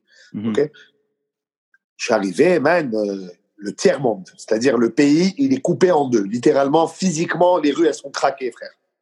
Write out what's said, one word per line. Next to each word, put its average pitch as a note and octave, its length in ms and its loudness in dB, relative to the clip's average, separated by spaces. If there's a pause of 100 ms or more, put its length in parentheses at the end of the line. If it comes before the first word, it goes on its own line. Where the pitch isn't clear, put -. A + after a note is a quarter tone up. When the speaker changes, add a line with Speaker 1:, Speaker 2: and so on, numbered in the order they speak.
(340)
Speaker 1:
Mhm. G#2+ 160 -6
Speaker 2:
Ok ? C#3+ 200 0 (1300)
Je - 80 -12
suis - 80 -4
arrivé, A2+ 480 2
man, D3+ 340 0
euh, G2+ 340 -4 (300)
le G2+ 160 -10
tiers-monde. A#2+ 600 0
C'est-à-dire A#2 400 0
le A#2 140 2
pays, D3+ 480 2
il C3+ 160 0
est C3+ 80 -2
coupé F3+ 280 2
en D3 180 2
deux. A2+ 160 0
Littéralement, C#3 640 2
physiquement, F3 720 0
les D3 140 0
rues, D#3 140 0
elles C#3 80 0
sont - 160 -16
craquées, C3+ 420 -4
frère. - 180 -18 (320)